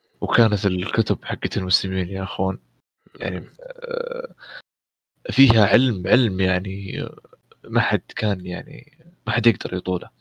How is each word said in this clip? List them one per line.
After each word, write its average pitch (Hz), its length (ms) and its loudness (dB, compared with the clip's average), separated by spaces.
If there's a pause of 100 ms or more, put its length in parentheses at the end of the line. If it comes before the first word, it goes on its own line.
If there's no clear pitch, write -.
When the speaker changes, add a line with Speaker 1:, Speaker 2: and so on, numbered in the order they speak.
(200)
Speaker 1:
وكانت 101 460 4
الكتب 92 580 0
حقت - 320 -4
المسلمين 95 520 -2
يا 95 140 -4
أخوان، 95 360 -2 (600)
يعني، 92 200 -4
Speaker 2:
مم. - 200 -16
Speaker 1:
آه، - 760 -8 (960)
فيها 113 360 6
علم، 104 400 2
علم 104 340 2
يعني، 92 640 -2 (580)
ما 113 160 0
حد - 360 -2
كان 95 300 -2
يعني، - 580 -12 (220)
ما - 60 -2
حد 113 140 2
يقدر - 280 2
يطوله. 92 360 -2 (100)